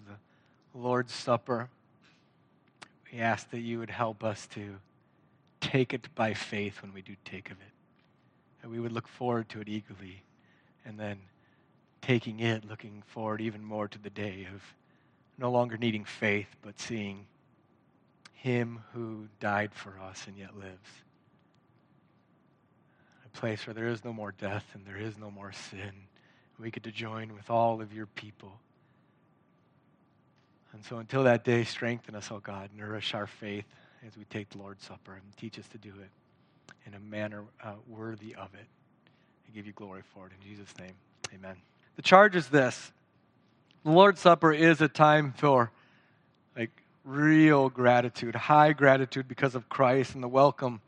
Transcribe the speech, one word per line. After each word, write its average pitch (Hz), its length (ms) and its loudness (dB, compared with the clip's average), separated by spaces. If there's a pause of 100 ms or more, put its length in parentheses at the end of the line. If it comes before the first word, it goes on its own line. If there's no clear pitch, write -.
the - 720 -20
Lord's 123 340 -2
Supper. 120 560 -2 (1400)
We 120 60 -12
ask 113 320 -2
that 120 80 -10
you 117 180 -8
would 113 140 -10
help 113 320 -6
us 107 240 -6
to 101 320 -14 (840)
take 131 320 -2
it - 220 -10
by 110 180 -2
faith 104 480 -10
when 98 100 -20
we 95 120 -20
do 101 200 -18
take - 280 -18
of - 100 -20
it, - 120 -20 (880)
that 120 60 -18
we 117 100 -10
would 117 120 -6
look 113 160 -8
forward 120 420 -4
to 107 120 -14
it 104 80 -12
eagerly, 98 540 -12 (600)
and 107 160 -18
then 101 200 -10 (840)
taking 117 380 -2
it, 113 280 -4
looking 104 380 -18
forward 110 360 -8
even 107 220 -8
more 107 240 -6
to 107 120 -16
the 104 100 -14
day 98 420 -10
of 98 120 -18 (760)
no 123 140 -4
longer 120 260 0
needing 107 260 -2
faith, 104 440 -2 (160)
but 104 160 -20
seeing 101 480 -10 (1080)
him 117 460 -4 (140)
who 113 340 -12 (120)
died 104 340 -4
for 95 260 -18
us 95 260 -16
and 98 100 -20
yet 98 220 -18
lives. 95 320 -18 (2250)
A 113 120 -20
place 110 300 -6
where 113 60 -12
there 113 140 -6
is 117 160 -6
no 117 100 -10
more 104 180 -10
death 101 420 -8
and 98 120 -20
there 101 120 -16
is 107 200 -10
no 107 120 -16
more 98 220 -16
sin. 98 560 -16 (520)
We 113 120 -12
get 120 120 -14
to 117 80 -12
join 110 440 -12
with 104 160 -10
all 113 300 2
of 107 120 -14
your 110 140 -12
people. 104 520 -20 (2000)
And 107 140 -20
so 120 120 -12
until 135 280 -2
that 117 180 6
day, 117 220 2
strengthen 117 500 -8
us, 101 160 -12
O 104 80 -12
God, 101 360 -14
nourish 107 380 -10
our 104 140 -6
faith 104 380 -10 (420)
as 107 100 -20
we 104 80 -20
take 104 240 -10
the 101 80 -18
Lord's 98 280 -18
Supper 98 280 -20
and 98 240 -20
teach 113 220 -14
us 98 100 -20
to - 80 -20
do 104 120 -20
it 95 200 -20 (760)
in 101 80 -20
a 98 60 -18
manner, 107 440 -10 (200)
uh, 107 100 -14 (140)
worthy 110 460 -14
of 98 220 -18
it. 104 120 -20 (800)
I - 60 -20
give 104 140 -16
you 104 60 -18
glory 95 300 -16 (100)
for 95 140 -20
it. 95 60 -20
In 98 140 -20
Jesus' 101 320 -20
name, 92 160 -18 (380)
amen. 95 240 -18 (400)
The 156 60 -16
charge 190 320 10
is 151 120 -2
this. 131 460 2 (920)
The 156 80 2
Lord's 190 300 8
Supper 165 320 8
is 160 280 6
a 156 60 4
time 151 480 6
for, 131 360 4 (840)
like, 117 160 -6 (320)
real 147 640 6
gratitude, 123 680 2
high 151 380 8
gratitude 135 540 4
because 127 280 -2
of 120 120 -6
Christ 131 460 2
and 131 100 -10
the 123 40 -6
welcome 131 600 4